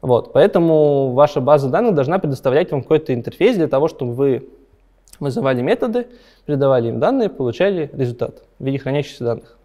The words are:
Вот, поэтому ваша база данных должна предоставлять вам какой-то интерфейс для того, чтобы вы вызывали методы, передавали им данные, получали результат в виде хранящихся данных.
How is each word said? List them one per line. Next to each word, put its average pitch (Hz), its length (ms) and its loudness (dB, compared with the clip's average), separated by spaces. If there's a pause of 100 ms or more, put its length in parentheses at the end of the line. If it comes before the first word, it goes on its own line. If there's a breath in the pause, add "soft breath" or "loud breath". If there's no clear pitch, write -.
Вот, 123 300 0
поэтому 151 800 4
ваша 147 260 2
база 139 300 2
данных 196 260 0
должна 147 240 0
предоставлять 143 540 -2
вам 139 80 -4
какой-то 156 320 0
интерфейс 160 420 0
для 160 140 0
того, 139 180 2
чтобы 123 260 -6
вы 131 360 -2 (680)
вызывали 135 440 -2
методы, 233 460 -2 (380 soft breath)
передавали 135 440 0
им 117 100 -6
данные, 220 300 0
получали 156 640 -2
результат 123 500 -6 (160)
в 131 60 -10
виде 135 140 -4
хранящихся 135 440 -6
данных. 117 420 -6